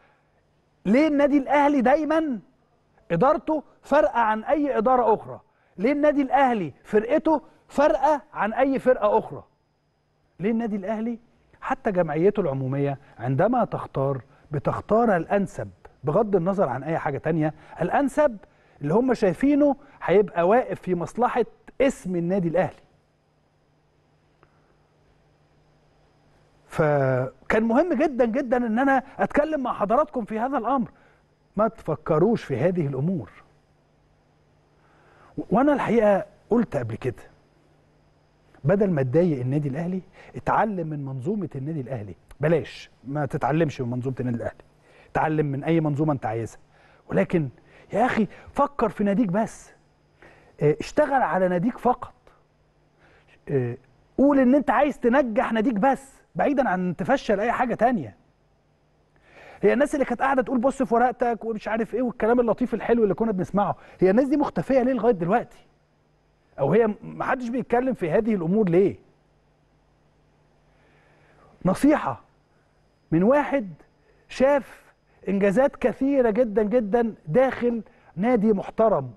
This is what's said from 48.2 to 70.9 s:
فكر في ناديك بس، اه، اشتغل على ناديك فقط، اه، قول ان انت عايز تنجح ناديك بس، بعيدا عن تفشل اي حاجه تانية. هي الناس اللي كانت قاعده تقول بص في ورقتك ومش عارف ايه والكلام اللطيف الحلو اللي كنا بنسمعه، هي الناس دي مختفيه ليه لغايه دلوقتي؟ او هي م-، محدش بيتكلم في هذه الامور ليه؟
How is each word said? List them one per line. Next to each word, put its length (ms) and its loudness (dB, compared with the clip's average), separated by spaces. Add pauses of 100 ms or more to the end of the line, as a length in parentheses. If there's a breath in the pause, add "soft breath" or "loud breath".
فكر 360 0
في 140 -6
ناديك 260 0
بس، 420 -4 (920 soft breath)
اه، 180 4
اشتغل 420 0
على 260 0
ناديك 300 -2
فقط، 360 -2 (1400 soft breath)
اه، 280 -4 (400)
قول 220 4
ان 160 4
انت 140 0
عايز 300 0
تنجح 540 0
ناديك 200 0
بس، 420 0 (200)
بعيدا 340 0
عن 260 -2
تفشل 440 -2
اي 120 -2
حاجه 240 -2
تانية. 400 0 (1500 loud breath)
هي 120 4
الناس 220 0
اللي 100 0
كانت 160 -4
قاعده 200 2
تقول 180 -2
بص 240 0
في 120 -2
ورقتك 500 0
ومش 220 -8
عارف 280 -4
ايه 60 -2
والكلام 380 0
اللطيف 340 0
الحلو 300 0
اللي 100 2
كنا 180 -2
بنسمعه، 440 -2 (240 loud breath)
هي 100 6
الناس 180 4
دي 100 0
مختفيه 440 0
ليه 120 0
لغايه 200 2
دلوقتي؟ 540 -4 (920)
او 140 0
هي 140 4
م-، 160 -2
محدش 460 -6
بيتكلم 440 -2
في 180 -4
هذه 240 0
الامور 340 0
ليه؟ 260 2 (2750 soft breath)